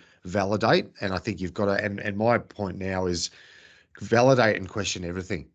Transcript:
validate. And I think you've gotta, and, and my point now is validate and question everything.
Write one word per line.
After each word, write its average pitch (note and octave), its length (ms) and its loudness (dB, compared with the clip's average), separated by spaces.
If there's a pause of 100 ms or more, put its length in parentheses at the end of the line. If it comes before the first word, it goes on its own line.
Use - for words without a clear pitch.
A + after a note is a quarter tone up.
(260)
validate. G#2 600 2 (160)
And F#2+ 120 -2
I F#2 40 -2
think F#2+ 240 -6
you've F2 120 -4
gotta, G2+ 300 0
and, G2+ 160 -6
and G#2 180 -6
my A2+ 200 4
point G2 400 -8
now F#2+ 300 -4
is E2+ 240 -4 (720)
validate A#2 540 4
and F#2+ 120 -6
question F#2+ 360 -6
everything. F2+ 520 -6